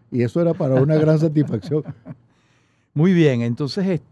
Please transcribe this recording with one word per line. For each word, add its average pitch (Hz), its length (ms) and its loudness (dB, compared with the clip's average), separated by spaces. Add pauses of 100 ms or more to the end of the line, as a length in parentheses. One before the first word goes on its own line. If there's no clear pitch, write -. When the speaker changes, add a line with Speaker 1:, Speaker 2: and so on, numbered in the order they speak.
(100)
Speaker 1:
y 120 120 -2
eso 143 200 -2
era 170 100 2
para 135 300 0
una 151 140 2
gran 156 220 2
Speaker 2:
<laughs> - 20 -2
Speaker 1:
satisfacción. 147 600 -2 (1120)
Speaker 2:
Muy 170 220 2
bien, 143 280 4
entonces, 135 440 -4
es-, 180 240 -2